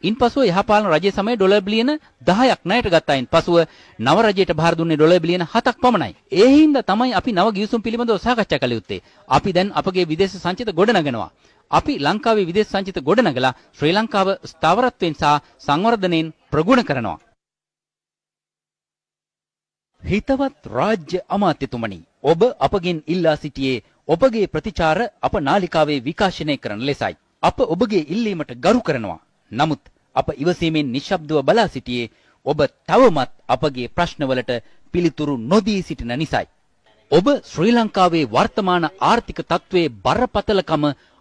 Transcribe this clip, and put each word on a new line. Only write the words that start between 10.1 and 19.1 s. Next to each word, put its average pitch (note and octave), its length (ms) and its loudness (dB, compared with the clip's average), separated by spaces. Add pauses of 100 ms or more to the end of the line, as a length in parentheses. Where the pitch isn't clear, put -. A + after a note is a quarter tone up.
විදේශ F#3 240 0
සංචිත F#3+ 360 -6
ගොඩනගනවා. D#3 600 0 (400)
අපි D#3+ 280 0
ලංකාවේ G3+ 460 0
විදේශ F#3 240 -2
සංචිත G3 300 -6
ගොඩනගලා C#3 580 0 (140)
ශ්‍රී D#3+ 240 -2
ලංකාව G#3 320 -2 (160)
ස්ථාවරත්වයෙන් F#3 720 -2
සහ E3 100 -2 (340)
සංවර්ධනයෙන් F3 680 0 (220)
ප්‍රගුණ G3 340 2
කරනවා. A2+ 360 -6 (2750)